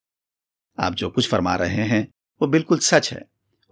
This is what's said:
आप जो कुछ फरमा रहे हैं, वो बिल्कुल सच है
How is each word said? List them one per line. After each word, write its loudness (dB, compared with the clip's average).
आप -2
जो -6
कुछ 0
फरमा 0
रहे -2
हैं, -2
वो 2
बिल्कुल 2
सच 2
है -12